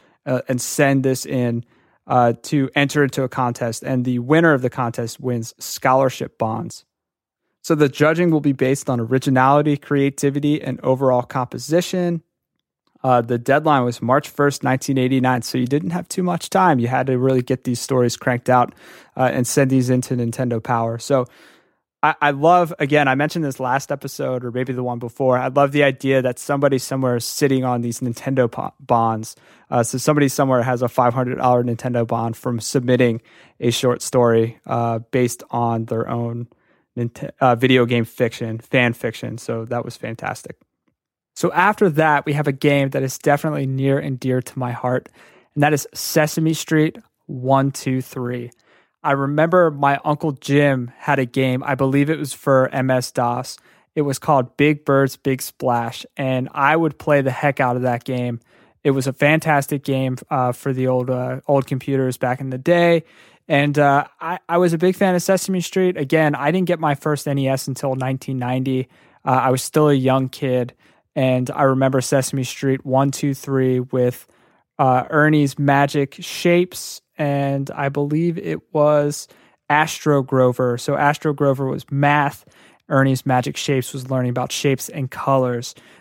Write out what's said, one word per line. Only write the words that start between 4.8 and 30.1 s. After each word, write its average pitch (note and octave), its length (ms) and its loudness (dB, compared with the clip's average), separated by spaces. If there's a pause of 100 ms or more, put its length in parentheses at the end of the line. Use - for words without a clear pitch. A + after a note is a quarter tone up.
wins A#2+ 400 -6
scholarship - 800 0
bonds. A2+ 460 -6 (800)
So E3 140 0
the D3 120 4
judging D#3+ 420 2
will D#3 120 2
be C#3+ 100 0
based C3+ 380 0
on B2 100 0
originality, C3 800 2
creativity, C#3+ 840 0
and B2+ 200 -6
overall B2+ 420 2
composition. E3 1000 -2 (800)
Uh, B2+ 180 4
the A#2+ 160 -2
deadline C3+ 480 2
was A#2+ 160 -4
March C3 260 2
first, C#3+ 360 -2
nineteen C3 340 -2
eighty-nine, B2+ 460 2
so - 160 -4
you B2 80 -2
didn't D#3 240 -2
have F3 180 -6
too - 140 -4
much F3 260 -4
time. F3+ 300 4
You A#2 80 0
had C3 200 -2
to C3 120 0
really C3 240 2
get B2+ 200 -4
these B2 160 -2
stories B2 380 0
cranked B2 320 -4
out, B2+ 240 4 (420)
uh, B2+ 160 2
and B2 140 0
send C3+ 240 2
these C3 220 2
into B2+ 240 0
Nintendo A#2 460 -4
Power. A#2 360 -2
So B2+ 300 0 (760)
I, D3+ 180 2
I D3 120 2
love, E3 480 4
again, D3 280 2
I C3 60 2
mentioned D3+ 320 0
this C3+ 140 -6
last C3 320 -2
episode C3 520 -6
or B2 80 -8
maybe B2+ 220 -4
the B2 100 -4
one B2 140 -4
before, B2 400 0
I B2+ 100 -2
love C#3 240 4
the C#3+ 120 4
idea C3+ 380 2
that B2 180 -2
somebody C#3 380 0
somewhere C3 380 -2
is A#2+ 100 -4
sitting C3+ 380 0
on B2 180 -2
these A#2+ 180 -6
Nintendo B2+ 500 -2
po-, - 300 -10
bonds. A2+ 560 0 (340)
Uh, B2 140 2
so C3 140 -4
somebody D3 300 2